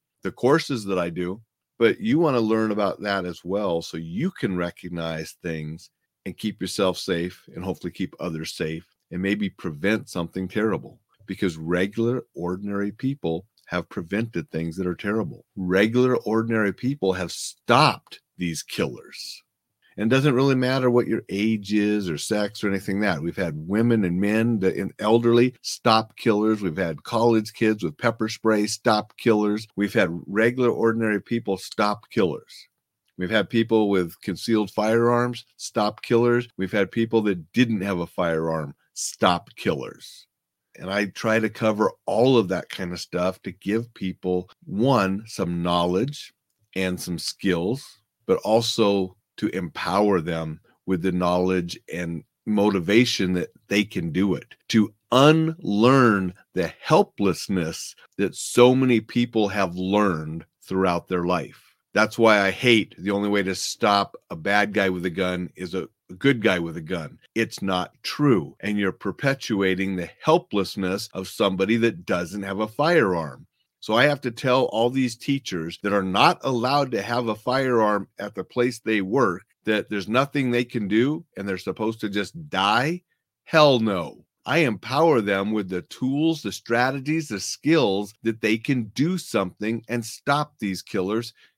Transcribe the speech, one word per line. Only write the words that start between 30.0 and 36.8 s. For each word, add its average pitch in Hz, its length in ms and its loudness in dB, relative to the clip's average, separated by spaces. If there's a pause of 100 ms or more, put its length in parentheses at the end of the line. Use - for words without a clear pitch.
regular, 120 460 0
ordinary 110 500 0
people 113 360 -4
stop 104 520 -4
killers. - 580 -4 (520)
We've 90 100 -4
had 104 220 0
people 113 360 2
with 92 340 0
concealed 104 500 -2
firearms 120 720 0 (120)
stop 107 440 -4
killers. 120 460 2 (100)
We've 92 140 -6
had 101 200 0